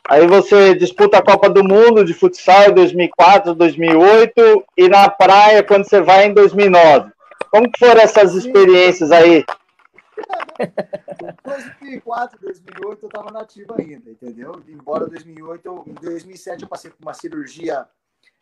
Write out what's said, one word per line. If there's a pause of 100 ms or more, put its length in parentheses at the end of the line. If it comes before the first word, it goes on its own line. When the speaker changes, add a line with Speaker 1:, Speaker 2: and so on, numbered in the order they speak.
Speaker 1:
aí
você
disputa
a
Copa
do
Mundo
de
futsal
em
dois
mil
e
quatro,
dois
mil
e
oito, (120)
e
na
praia,
quando
você
vai
em
dois
mil
e
nove. (380)
Como
que
foram
essas
Speaker 2:
Sim.
Speaker 1:
experiências
aí? (2000)
Speaker 2:
Dois
mil
e
quatro,
dois
mil
e
oito,
eu
tava
nativo
ainda,
entendeu?
Embora
dois
mil
e
oito,
eu,
em
dois
mil
e
sete
eu
passei
por
uma
cirurgia, (540)